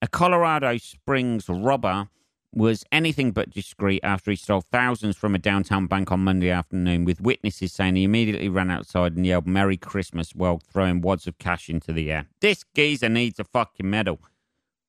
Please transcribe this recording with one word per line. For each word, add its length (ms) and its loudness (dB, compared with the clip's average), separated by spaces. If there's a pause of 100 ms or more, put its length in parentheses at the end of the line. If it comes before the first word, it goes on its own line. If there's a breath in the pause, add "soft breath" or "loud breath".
a 60 -2
Colorado 680 2
Springs 720 -4
robber 600 0 (440)
was 400 2
anything 400 0
but 180 -4
discreet 540 -2
after 260 -2
he 60 0
stole 240 -2
thousands 560 -2
from 180 0
a 40 2
downtown 480 0
bank 260 -2
on 80 2
Monday 300 2
afternoon, 540 0
with 160 0
witnesses 520 -2
saying 240 0
he 80 4
immediately 460 0
ran 200 0
outside 460 -2
and 80 0
yelled, 220 2
"Merry 320 2
Christmas," 560 -8
while 240 0
throwing 420 0
wads 260 0
of 120 -8
cash 320 -4
into 220 -4
the 200 -4
air. 140 -4 (140)
This 240 0 (100)
geezer 340 2
needs 320 0
a 40 -8
fucking 440 -2
medal, 320 0 (680)